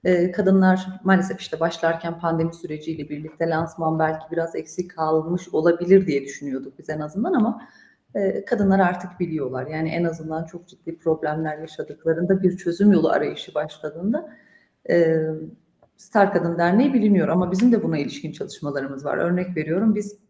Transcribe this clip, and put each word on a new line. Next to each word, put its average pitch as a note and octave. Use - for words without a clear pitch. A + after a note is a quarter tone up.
e, F3+
kadınlar F#3
maalesef F#3+
işte D#3+
başlarken E3
pandemi E3
süreciyle D3+
birlikte D#3
lansman D#3+
belki D#3+
biraz E3
eksik -
kalmış D#3+
olabilir F3
diye C#3
düşünüyorduk -
biz -
en D#3
azından G3
ama, A#3
e, G3
kadınlar G3
artık F3+
biliyorlar. C3+
Yani D#3
en E3+
azından D#3+
çok -
ciddi -
problemler D#3
yaşadıklarında E3
bir F3+
çözüm G3
yolu D#3+
arayışı -
başladığında, D#3+
e, D#3+
Star G3+
Kadın E3+
Derneği A3
biliniyor G3+
ama F3
bizim A#3
de G#3+
buna E3
ilişkin D3
çalışmalarımız C#3
var. -
Örnek F3+
veriyorum F3+
biz G#3